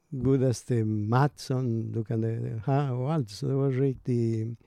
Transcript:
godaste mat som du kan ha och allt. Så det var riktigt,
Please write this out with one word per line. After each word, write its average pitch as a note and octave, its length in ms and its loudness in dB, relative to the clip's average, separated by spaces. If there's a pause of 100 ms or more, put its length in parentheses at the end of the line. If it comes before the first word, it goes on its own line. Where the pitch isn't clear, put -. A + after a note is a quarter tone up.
godaste B2+ 760 2
mat A2 540 2
som A#2 520 -2
du A2+ 140 -2
kan A2+ 180 -2 (420)
ha C#3 260 2
och B2+ 220 -2
allt. C3+ 160 -2
Så - 180 -8
det C3 60 0
var C3+ 180 2
riktigt, A#2+ 960 0